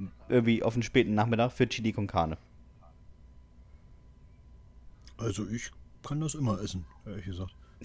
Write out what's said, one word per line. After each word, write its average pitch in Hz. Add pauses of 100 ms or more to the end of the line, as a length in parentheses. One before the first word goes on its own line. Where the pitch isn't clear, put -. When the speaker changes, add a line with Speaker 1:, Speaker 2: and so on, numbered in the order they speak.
(280)
Speaker 1:
irgendwie 117
auf 110
den 120
späten 110
Nachmittag 113
für 123
Chili 110
con 104
Carne. 80 (2750)
Speaker 2:
Also 104
ich 117 (340)
kann 147
das 151
immer 117
essen, 92 (200)
ehrlich 98
gesagt. 95 (320)